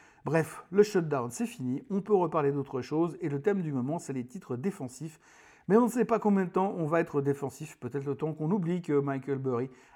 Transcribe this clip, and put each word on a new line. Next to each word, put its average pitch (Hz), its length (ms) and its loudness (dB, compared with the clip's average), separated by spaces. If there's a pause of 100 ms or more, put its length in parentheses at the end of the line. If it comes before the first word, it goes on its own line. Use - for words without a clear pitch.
(260)
Bref, 156 460 -2
le 196 100 6
shutdown, 151 480 0
c'est 226 160 -4
fini, 131 460 -6
on 196 100 0
peut 202 140 2
reparler 160 360 2
d'autre 135 300 -4
chose, 165 400 0
et 160 80 -2
le 139 140 -2
thème 202 180 2
du 156 100 -4
moment, 139 280 -2
c'est 147 120 -8
les 127 140 -4
titres - 300 -8
défensifs. 147 640 -8 (480)
Mais 190 100 8
on 247 80 8
ne 226 60 2
sait 233 120 2
pas 233 140 2
combien 208 280 4
de 175 40 -6
temps 196 300 0
on 160 80 0
va 165 120 4
être 147 220 0
défensif, 139 580 -4
peut-être 135 260 -6
le 139 100 -4
temps 156 180 -4
qu'on 156 160 -4
oublie 175 320 0
que 143 180 2
Michael 139 380 -2
Burry 131 320 -2 (260)